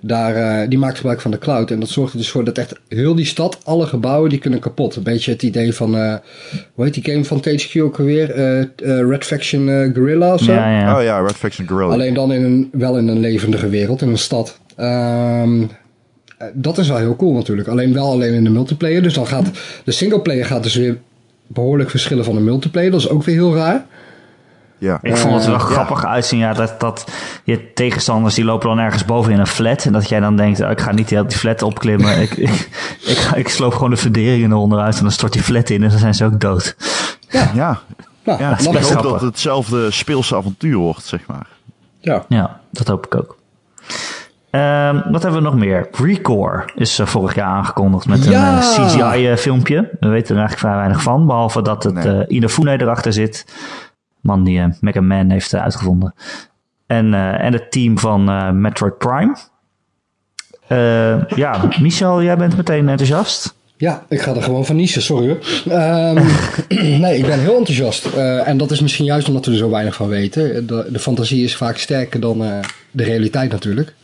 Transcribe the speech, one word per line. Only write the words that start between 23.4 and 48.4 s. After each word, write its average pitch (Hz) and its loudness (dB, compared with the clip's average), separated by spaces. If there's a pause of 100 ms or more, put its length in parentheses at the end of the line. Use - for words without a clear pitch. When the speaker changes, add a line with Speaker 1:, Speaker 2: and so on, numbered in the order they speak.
Speaker 1:
raar. 170 0 (920)
Speaker 3:
Ja. 95 -2
Speaker 2:
Ik 117 0
vond 117 2
het 110 2
er 117 2
wel 120 2
Speaker 1:
Eh, 98 -2
Speaker 2:
grappig - -2
Speaker 3:
ja. 95 -2
Speaker 2:
uitzien, 120 -2
ja, 110 0
dat, 110 -4
dat - -6 (320)
je 113 -4
tegenstanders, 113 0
die 117 2
lopen 113 0
dan 113 2
ergens 104 0
boven 113 2
in 101 4
een 98 2
flat. 117 0
En 104 2
dat 104 2
jij 107 2
dan 104 2
denkt, 101 2
"Oh, 98 0
ik 107 -2
ga 110 -2
niet 107 2
die, 104 2
die - -4
flat 113 0
opklimmen." 104 2
Speaker 3:
<laughs> - 2
Speaker 2:
Ik, 107 0
ik, - 0 (360)
ik, - 0
ga, - 0
ik 135 -2
sloop 123 0
gewoon 120 0
de 120 2
funderingen 113 2
eronder 104 2
uit 104 0
en - 0
dan 104 2
stort - -2
die 104 0
flat 117 0
in 104 2
en 107 4
dan 104 4
zijn 110 4
ze 110 2
ook 110 2
dood. 95 0 (540)
Speaker 1:
Ja. 254 2
Speaker 3:
Ja. 139 0 (420)
Speaker 1:
Nou, 180 -2
Speaker 3:
Ja, 143 -2
Speaker 1:
dat 117 -2
is 135 0
Speaker 3:
ik 165 2
Speaker 2:
best 147 2
Speaker 3:
hoop 147 2
Speaker 2:
grappig. 127 0
Speaker 3:
dat 95 -2
het 123 0
hetzelfde 120 -2
speelse 131 -2
avontuur 101 -2
wordt, 85 -2
zeg - -6
maar. - -12 (520)
Speaker 1:
Ja. 143 -2
Speaker 2:
Ja, 104 0 (120)
dat - -4
hoop 98 -2
ik - -6
ook. - -6 (1120)
Ehm, 143 0
wat 165 0
hebben 160 0
we 151 2
nog 131 2
meer? 95 2
Recore 104 0
is, - -2
eh, 104 2
vorig 95 -2
jaar 101 -2
aangekondigd 95 0
met 131 4
Speaker 1:
Ja. 269 6